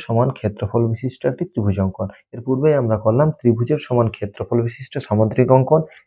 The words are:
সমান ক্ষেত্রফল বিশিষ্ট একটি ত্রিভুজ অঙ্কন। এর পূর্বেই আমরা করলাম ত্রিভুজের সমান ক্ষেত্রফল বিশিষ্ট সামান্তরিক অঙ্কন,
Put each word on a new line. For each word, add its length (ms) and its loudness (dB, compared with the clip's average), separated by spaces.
সমান 220 0
ক্ষেত্রফল 440 -2
বিশিষ্ট 280 -8
একটি 200 -6
ত্রিভুজ 340 -2
অঙ্কন। 240 -4
এর 140 -14
পূর্বেই 340 2
আমরা 240 0
করলাম 240 2
ত্রিভুজের 480 0
সমান 280 2
ক্ষেত্রফল 520 -4
বিশিষ্ট 280 -12
সামান্তরিক 500 2
অঙ্কন, 240 4